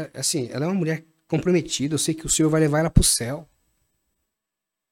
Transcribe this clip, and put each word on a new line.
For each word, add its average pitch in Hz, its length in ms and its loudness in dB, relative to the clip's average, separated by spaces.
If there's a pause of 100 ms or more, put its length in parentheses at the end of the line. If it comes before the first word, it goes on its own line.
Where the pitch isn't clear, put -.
(140)
assim, 127 380 -4
ela 131 140 -4
é - 20 -2
uma 185 80 -2
mulher 160 300 -4 (220)
comprometida, 160 680 0
eu 143 60 0
sei - 140 -2
que 160 120 -10
o 170 40 -4
senhor 156 200 2
vai 156 100 2
levar 151 200 2
ela 165 100 0
pro - 140 6
céu." 143 440 -2 (1400)